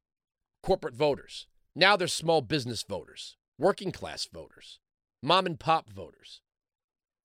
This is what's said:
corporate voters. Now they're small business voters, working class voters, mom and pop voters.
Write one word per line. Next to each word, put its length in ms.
corporate 320
voters. 520
Now 220
they're 100
small 340
business 420
voters, 520
working 340
class 400
voters, 480
mom 240
and 140
pop 300
voters. 520